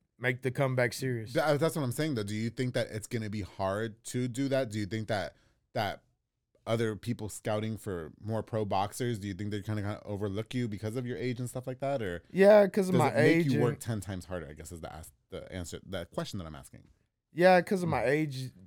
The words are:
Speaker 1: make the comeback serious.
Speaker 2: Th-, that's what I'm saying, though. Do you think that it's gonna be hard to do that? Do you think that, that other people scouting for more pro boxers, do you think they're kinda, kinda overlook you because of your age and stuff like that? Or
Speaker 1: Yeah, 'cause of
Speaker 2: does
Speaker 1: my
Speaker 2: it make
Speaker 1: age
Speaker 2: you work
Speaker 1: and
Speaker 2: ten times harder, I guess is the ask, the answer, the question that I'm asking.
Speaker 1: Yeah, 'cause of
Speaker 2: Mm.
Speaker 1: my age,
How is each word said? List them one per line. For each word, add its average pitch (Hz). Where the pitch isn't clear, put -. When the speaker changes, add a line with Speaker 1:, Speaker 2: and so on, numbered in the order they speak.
Speaker 1:
make 123
the 131
comeback 127
serious. 123
Speaker 2:
Th-, 147
that's 160
what 156
I'm 123
saying, 151
though. 107
Do 101
you 113
think 127
that 120
it's 104
gonna 110
be 104
hard 101
to 127
do 135
that? 131
Do 104
you 104
think 110
that, 95
that 101
other 113
people 110
scouting 110
for 87
more 107
pro 110
boxers, 104
do 98
you 98
think 104
they're 101
kinda, 107
kinda 101
overlook 104
you 123
because 107
of 127
your 120
age 120
and 123
stuff 127
like 127
that? 139
Or 87
Speaker 1:
Yeah, 202
'cause 190
of 185
Speaker 2:
does 175
Speaker 1:
my 147
Speaker 2:
it -
make 156
Speaker 1:
age 135
Speaker 2:
you 117
work 120
Speaker 1:
and -
Speaker 2:
ten 113
times 95
harder, 87
I 76
guess 82
is 82
the 82
ask, 78
the 90
answer, 87
the 87
question -
that 85
I'm 78
asking. -
Speaker 1:
Yeah, 180
'cause 180
of 170
Speaker 2:
Mm. 156
Speaker 1:
my 120
age, 131